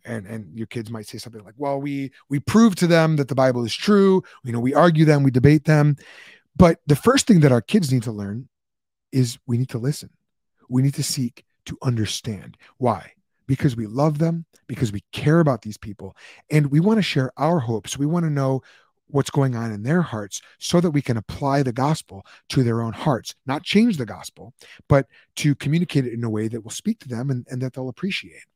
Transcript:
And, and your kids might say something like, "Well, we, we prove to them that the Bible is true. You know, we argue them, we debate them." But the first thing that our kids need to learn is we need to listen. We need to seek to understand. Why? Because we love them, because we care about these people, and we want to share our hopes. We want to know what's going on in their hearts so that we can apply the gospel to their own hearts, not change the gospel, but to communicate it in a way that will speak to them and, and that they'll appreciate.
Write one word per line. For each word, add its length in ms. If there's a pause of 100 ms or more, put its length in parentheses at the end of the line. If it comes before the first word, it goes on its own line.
And, 240
and 280
your 120
kids 220
might 180
say 100
something 260
like, 120
"Well, 240
we, 320 (160)
we 100
prove 380
to 100
them 300
that 100
the 80
Bible 300
is 100
true. 480 (220)
You 80
know, 80
we 140
argue 300
them, 200
we 80
debate 320
them." 320 (600)
But 300
the 100
first 300
thing 140
that 120
our 80
kids 320
need 120
to 80
learn 360 (600)
is 360
we 120
need 120
to 80
listen. 320 (580)
We 140
need 120
to 80
seek 420 (220)
to 160
understand. 760 (200)
Why? 360 (340)
Because 300
we 100
love 320
them, 260 (220)
because 260
we 100 (100)
care 280
about 220
these 160
people, 380 (340)
and 200
we 100
want 180
to 40
share 360
our 200
hopes. 400
We 80
want 180
to 60
know 320 (440)
what's 240
going 260
on 160
in 100
their 200
hearts 400 (160)
so 240
that 80
we 100
can 160
apply 460
the 100
gospel 540 (240)
to 120
their 200
own 100
hearts, 420 (120)
not 160
change 340
the 80
gospel, 480 (340)
but 200 (300)
to 180
communicate 520
it 60
in 120
a 60
way 180
that 140
will 80
speak 280
to 100
them 220
and, 200
and 120
that 100
they'll 160
appreciate. 560 (120)